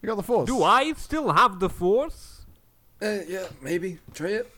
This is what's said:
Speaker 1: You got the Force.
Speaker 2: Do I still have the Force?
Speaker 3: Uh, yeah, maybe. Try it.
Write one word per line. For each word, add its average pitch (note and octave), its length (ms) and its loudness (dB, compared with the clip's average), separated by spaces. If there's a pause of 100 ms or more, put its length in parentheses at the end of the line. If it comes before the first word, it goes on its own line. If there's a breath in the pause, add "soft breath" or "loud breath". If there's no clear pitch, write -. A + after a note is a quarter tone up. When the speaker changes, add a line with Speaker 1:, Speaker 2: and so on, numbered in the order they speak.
Speaker 1:
You G3+ 60 -8
got A3 80 -2
the G3+ 80 -4
Force. A3 240 2
Speaker 2:
Do A#3+ 160 2
I C4 300 4
still C#4+ 400 -2
have F#3+ 260 4
the F#3 100 0
Force? A3+ 720 -2 (600)
Speaker 3:
Uh, G#3 260 -2
yeah, F#3 180 -8 (160)
maybe. E3+ 380 -4 (160)
Try D#3+ 140 -6
it. A3+ 280 -6